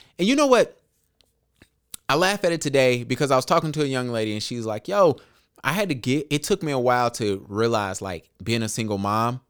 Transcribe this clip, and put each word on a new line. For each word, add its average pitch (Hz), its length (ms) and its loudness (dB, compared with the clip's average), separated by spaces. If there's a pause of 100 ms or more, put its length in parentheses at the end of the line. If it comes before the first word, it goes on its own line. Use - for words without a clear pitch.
(180)
and 175 80 2
you 262 100 4
know 294 100 4
what? 240 340 4 (1300)
I 135 60 2
laugh 190 300 2
at 170 80 2
it 165 80 -4
today 127 440 2
because 131 260 -2
I 135 60 6
was 131 80 2
talking 165 280 0
to 151 100 -4
a 147 40 0
young 127 220 -4
lady 110 240 -2
and 107 100 -6
she's 120 220 -8
like, 107 240 -6
"Yo, 185 280 4 (460)
I 135 100 -2
had 196 180 -2
to 151 40 -2
get," 131 360 -2
it 147 120 0
took 196 200 -2
me 156 100 -4
a 135 60 0
while 123 340 2
to 101 360 -4
realize, 104 520 -2
like, 92 300 -10 (120)
being 117 200 -2
a 110 60 -4
single 107 300 -4
mom 110 520 -2